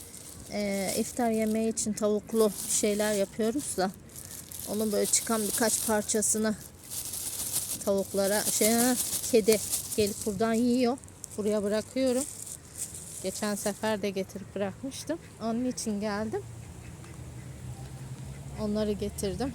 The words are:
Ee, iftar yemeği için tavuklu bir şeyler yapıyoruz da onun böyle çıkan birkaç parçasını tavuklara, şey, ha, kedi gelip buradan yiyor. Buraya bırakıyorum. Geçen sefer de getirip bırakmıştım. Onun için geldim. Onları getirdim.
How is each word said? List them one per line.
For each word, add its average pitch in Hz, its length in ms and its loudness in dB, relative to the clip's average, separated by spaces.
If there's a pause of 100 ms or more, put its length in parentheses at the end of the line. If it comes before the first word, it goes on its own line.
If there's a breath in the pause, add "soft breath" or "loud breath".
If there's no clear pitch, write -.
(520)
Ee, 196 460 -2
iftar 226 340 2
yemeği 220 420 2
için 214 200 -2
tavuklu 208 580 4 (160)
bir - 40 -2
şeyler 214 420 4
yapıyoruz 220 640 0
da 190 140 2 (800 loud breath)
onun 214 200 2
böyle 202 140 4
çıkan 220 360 2
birkaç 214 460 2
parçasını 214 680 2 (1300)
tavuklara, 196 560 2
şey, 214 320 4
ha, 240 220 6 (360)
kedi 220 280 8 (380)
gelip 208 280 0
buradan 220 280 2
yiyor. 240 440 4 (400)
Buraya 208 260 2
bırakıyorum. 247 600 2 (1000)
Geçen 208 320 -2
sefer 208 460 0
de 202 80 0
getirip 190 460 -6
bırakmıştım. 262 640 -4 (240)
Onun 233 220 0
için 226 340 -2
geldim. 214 420 -2 (2250)
Onları 214 300 2
getirdim. 202 640 -2